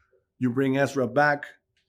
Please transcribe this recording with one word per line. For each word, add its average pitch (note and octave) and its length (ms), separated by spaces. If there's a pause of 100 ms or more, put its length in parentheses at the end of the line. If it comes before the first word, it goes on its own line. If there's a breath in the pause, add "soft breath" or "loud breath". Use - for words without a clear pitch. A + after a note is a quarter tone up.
(400 soft breath)
you B2+ 100
bring C3+ 260
Ezra C3+ 300
back C#3+ 400 (420)